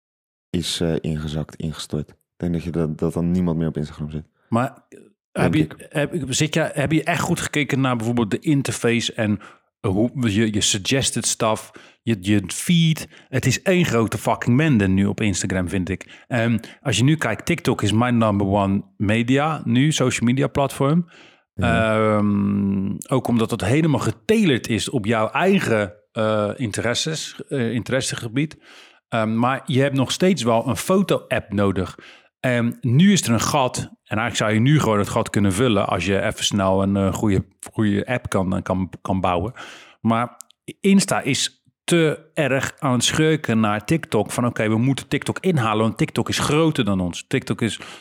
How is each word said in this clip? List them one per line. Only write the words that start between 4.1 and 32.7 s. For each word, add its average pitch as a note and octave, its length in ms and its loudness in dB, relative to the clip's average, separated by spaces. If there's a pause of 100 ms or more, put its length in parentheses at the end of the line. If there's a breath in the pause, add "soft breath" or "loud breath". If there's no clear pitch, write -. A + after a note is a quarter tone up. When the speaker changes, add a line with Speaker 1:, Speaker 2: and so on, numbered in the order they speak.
Speaker 2:
Maar, A#2+ 400 -4
eh, - 100 -20 (440)
heb B2+ 80 4
Speaker 1:
Denk D#3 260 0
Speaker 2:
je, - 80 -20
Speaker 1:
ik. - 80 -18
Speaker 2:
heb, C#3+ 400 -2
zit D3+ 200 0
jij, D#3 200 0
heb C#3+ 180 -2
je D#3 120 2
echt E3+ 180 -2
goed - 180 -2
gekeken C#3+ 420 -2
naar C3 140 2
bijvoorbeeld A#2 360 0
de - 80 -2
interface A#2+ 760 0
en G#2 260 0 (480 loud breath)
hoe A2+ 440 0
je, A2 220 2
je G2+ 80 -2
suggested A2+ 640 -2
stuff, - 460 -2 (320 loud breath)
je, A2+ 180 0
je G2+ 260 2
feed? E3 600 0 (220 loud breath)
Het B2 160 -2
is B2+ 160 0
één F3+ 240 2
grote A2+ 320 0
fucking A#2+ 380 0
mende C3 320 4
nu F#2+ 180 2
op G2+ 160 -2
Instagram, F#2 480 -2
vind F#2 200 -2
ik. - 380 -10
Ehm, A#2 300 0 (240 loud breath)
als A2+ 160 -2
je G#2+ 60 2
nu D3+ 120 4
kijkt, A2+ 300 -2
TikTok - 360 0
is G#2 100 0
mijn A#2+ 260 2
number G#2 300 2
one G2 360 2 (140)
media B2+ 680 0
nu, B2+ 260 4
social B2 380 0
media C3+ 180 2
platform. C#3+ 640 0 (440 loud breath)
Speaker 1:
Ja. A2+ 420 2 (220)
Speaker 2:
Ehm, G2+ 800 0 (120)
ook C3 200 0
omdat A2+ 240 0
het G2 120 -4
helemaal C#3 360 2
getailored E3 680 0
is G#2 220 -2
op A2 160 -4
jouw A2 240 0
eigen, C3+ 640 2 (180)
eh, G#2+ 440 0
interesses, G#2+ 960 -4
eh, A#2+ 240 -4
interessegebied. B2 840 -4 (500 loud breath)
Ehm, A2 320 -2
maar B2 260 0
je C3 160 0
hebt C#3 140 2
nog C3 160 0
steeds F3+ 320 0
wel A#2 240 2
een A#2 100 -2
foto-app D#3 760 -2
nodig. G2 440 0 (420 loud breath)
Ehm, A#2+ 320 0 (100)